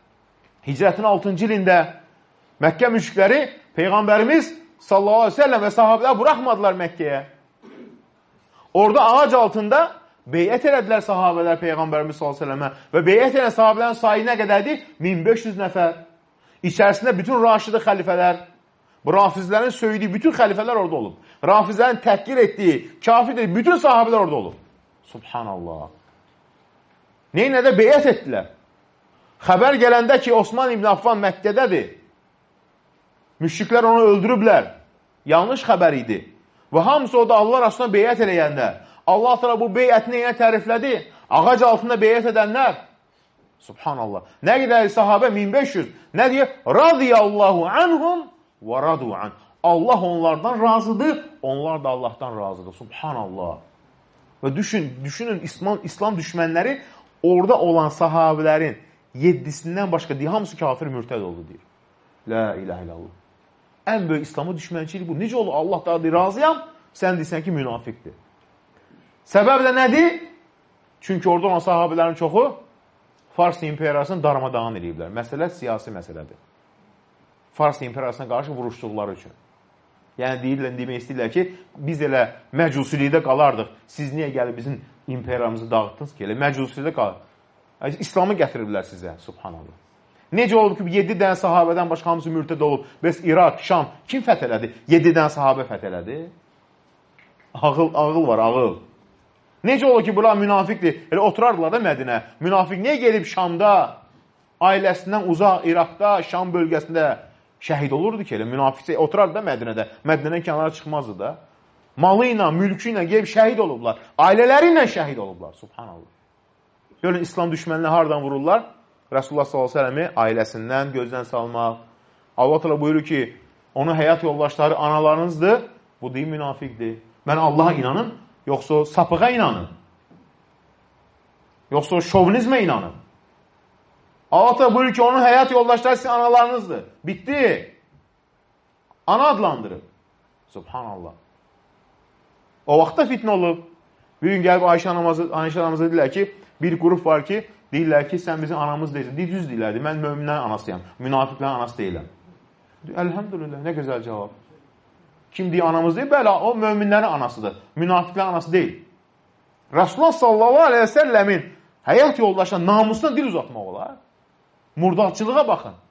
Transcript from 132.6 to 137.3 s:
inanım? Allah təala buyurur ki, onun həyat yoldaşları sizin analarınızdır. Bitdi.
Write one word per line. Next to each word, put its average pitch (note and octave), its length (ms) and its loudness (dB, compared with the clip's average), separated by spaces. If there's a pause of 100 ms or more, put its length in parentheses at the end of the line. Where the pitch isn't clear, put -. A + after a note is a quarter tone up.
inanım? G#2+ 300 -4 (1400)
Allah G3+ 200 6
təala A#3+ 240 2
buyurur B3+ 180 2
ki, A#3+ 80 0
onun B3 240 4
həyat B3+ 280 4
yoldaşları A#3+ 440 2
sizin B3+ 120 -6
analarınızdır. A#3+ 760 2 (200)
Bitdi. A3 720 -4 (1300)